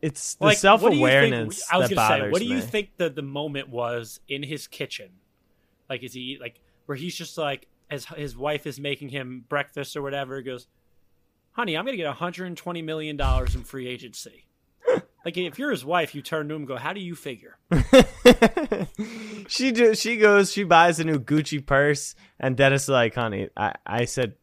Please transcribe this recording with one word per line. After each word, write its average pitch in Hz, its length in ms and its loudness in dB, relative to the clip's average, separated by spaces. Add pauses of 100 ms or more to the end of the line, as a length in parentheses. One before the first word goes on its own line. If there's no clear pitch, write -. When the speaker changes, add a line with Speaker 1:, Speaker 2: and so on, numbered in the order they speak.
Speaker 1:
it's - 340 -6
the - 100 -2
Speaker 2:
like, 208 180 6
what 202 280 6
do - 60 2
you 127 100 4
think 135 240 6
Speaker 1:
self-awareness 113 400 -4
Speaker 2:
I 175 60 2
was 127 120 2
Speaker 1:
that 196 60 -2
Speaker 2:
gonna 113 120 4
say, 110 120 2
Speaker 1:
bothers 107 140 -2
Speaker 2:
what 175 80 2
do 233 60 -4
you 254 80 -4
Speaker 1:
me. 262 60 -2
Speaker 2:
think 208 360 -6
the, 170 120 -2
the 143 120 -10
moment 139 480 -8
was 120 580 -6
in 139 160 -8
his 143 240 -10
kitchen? - 420 -12 (800)
Like, 123 140 -8
is 123 100 -14
he, 127 280 -12
like, 120 180 -16 (280)
where 143 100 -8
he's 165 180 -10
just - 220 -14
like, 143 300 -6 (220)
as 143 160 -10
his 147 300 -12
wife 147 320 -6
is 139 140 -12
making 143 280 -8
him 127 380 -12
breakfast 143 480 -6
or 147 60 -6
whatever, 139 360 -8
he 131 60 -12
goes, 123 240 -12 (840)
"Honey, 208 240 -4
I'm 190 80 -4
gonna 262 120 -6
get 170 100 -6
a 143 60 -4
hundred 180 340 -8
and 170 100 -10
twenty 175 240 -8
million 156 360 -8
dollars 131 380 0
in 123 80 -8
free 127 240 -12
agency." 123 580 -14 (420)
Speaker 1:
<laughs> 508 140 2 (220)
Speaker 2:
Like, 175 140 -6
if 175 220 -6
you're 285 100 -2
his 143 160 -4
wife, 160 300 -2
you 143 80 -10
turn 156 240 -6
to 151 80 -8
him 151 60 -8
and 139 60 -10
go, 131 100 -8
"How 147 160 -8
do 208 60 -10
you 175 140 -10
figure?" - 460 -14 (100)
Speaker 1:
<laughs> - 560 6 (1200)
She 254 240 -2
ju-, 226 240 6
she 226 220 -4
goes, 202 340 6
she 202 120 -4
buys 170 360 6
a 165 40 -2
new 156 160 0
Gucci 143 460 -2
purse, 143 500 0 (240)
and 131 160 -2
Dennis 135 280 4
is - 60 -8
like, 120 260 2
Honey, 104 420 -4
I, 107 160 -2 (120)
I 117 200 -2
said 120 380 -4